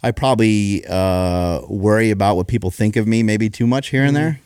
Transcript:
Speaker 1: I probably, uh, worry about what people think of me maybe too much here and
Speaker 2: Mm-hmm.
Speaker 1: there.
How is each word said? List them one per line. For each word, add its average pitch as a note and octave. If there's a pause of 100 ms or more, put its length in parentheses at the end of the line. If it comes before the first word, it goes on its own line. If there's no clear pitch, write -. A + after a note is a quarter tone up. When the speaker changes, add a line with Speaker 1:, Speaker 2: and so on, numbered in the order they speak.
Speaker 1:
I A2+
probably, A2
uh, F2+
worry G#2+
about G2+
what F#2
people F#2
think G#2+
of A2
me A2+
maybe G#2+
too A#2
much C3
here C3+
and C#3+
Speaker 2:
Mm-hmm. D3
Speaker 1:
there. D#3+